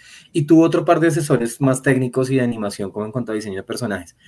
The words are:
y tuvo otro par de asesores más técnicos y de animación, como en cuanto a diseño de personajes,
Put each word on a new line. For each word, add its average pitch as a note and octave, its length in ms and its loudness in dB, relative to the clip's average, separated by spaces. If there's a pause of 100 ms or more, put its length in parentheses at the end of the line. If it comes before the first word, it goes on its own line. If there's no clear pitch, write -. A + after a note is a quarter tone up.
(320)
y E3 120 0
tuvo D#3+ 200 6
otro D#3+ 200 2
par E3 140 4
de D#3+ 80 2
asesores C#3+ 540 0
más C3 220 2
técnicos C3 480 0
y C3+ 60 2
de B2+ 60 2
animación, G#2+ 480 -4
como G#2+ 160 -8
en G#2+ 60 -12
cuanto A#2 180 -6
a A2 60 -4
diseño G#2 220 -8
de G2 40 -8
personajes, G#2 540 -8 (120)